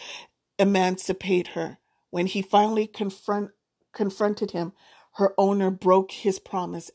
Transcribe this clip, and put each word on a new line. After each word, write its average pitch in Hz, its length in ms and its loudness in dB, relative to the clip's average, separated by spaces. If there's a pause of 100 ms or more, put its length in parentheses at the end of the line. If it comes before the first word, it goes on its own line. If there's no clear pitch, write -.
(560)
emancipate 185 920 0
her. - 300 -8 (320)
When 175 160 -2
he 196 140 -4
finally 214 460 2
confront, 202 640 -4 (420)
confronted 208 600 -2
him, 170 200 -4 (420)
her 196 220 2
owner 196 340 2
broke 190 420 4
his 190 260 0
promise 175 560 -8